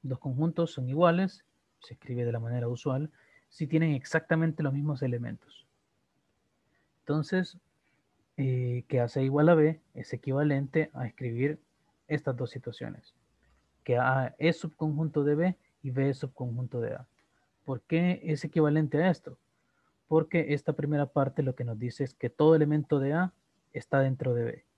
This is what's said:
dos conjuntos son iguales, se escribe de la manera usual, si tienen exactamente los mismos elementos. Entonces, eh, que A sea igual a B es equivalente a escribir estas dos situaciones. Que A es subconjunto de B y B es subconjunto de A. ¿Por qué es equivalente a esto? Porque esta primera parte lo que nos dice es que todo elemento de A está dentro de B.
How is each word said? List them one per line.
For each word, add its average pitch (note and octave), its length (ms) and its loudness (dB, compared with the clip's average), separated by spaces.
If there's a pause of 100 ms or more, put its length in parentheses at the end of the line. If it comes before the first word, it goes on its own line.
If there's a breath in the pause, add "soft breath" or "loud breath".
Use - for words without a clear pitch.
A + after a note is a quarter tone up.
dos C3 160 -6
conjuntos D3+ 540 -2
son B2+ 140 -6
iguales, F3 560 2 (360)
se - 160 -20
escribe A#2+ 300 -6
de A#2+ 60 0
la A#2 80 -2
manera A#2+ 280 -4
usual, C3+ 420 -4 (400 soft breath)
si - 180 -8
tienen D#3+ 260 2
exactamente D#3+ 680 0
los C#3+ 120 0
mismos C#3+ 280 -2
elementos. A#2+ 640 -6 (1300)
Entonces, D#3 580 -2 (800)
eh, B2 500 -2
que C3 120 0
A A#2+ 80 2
sea C3 160 -2
igual D3 260 4
a E3+ 60 8
B D#3 240 2 (140)
es - 200 -10
equivalente C#3 800 -2
a B2 140 -8
escribir B2+ 520 -4 (480)
estas - 280 -4
dos A#2+ 160 -6
situaciones. - 640 -14 (680)
Que B2 140 2
A B2+ 400 2
es E3 220 2
subconjunto D#3 640 -2
de D3 100 4
B F3 240 0 (280)
y C3 60 -6
B C3+ 180 0
es C3+ 80 -2
subconjunto B2 640 -6
de A2+ 140 -4
A. B2+ 100 -16 (580)
¿Por C3 180 -6
qué F3 420 0
es D3+ 200 -4
equivalente D3+ 600 2
a F#3 80 4
esto? - 260 -6 (680)
Porque D#3+ 480 2
esta C#3+ 180 -4
primera D3 320 0
parte C#3 380 0
lo C3 100 -2
que - 100 -6
nos A#2 140 -6
dice B2 260 -6
es C3 120 -8
que A#2+ 160 -6
todo D#3 240 6
elemento D3+ 440 2
de C#3 140 0
A F3+ 200 0 (380)
está - 280 -2
dentro C3 340 0
de A#2+ 120 0
B. A#2 200 -8 (120)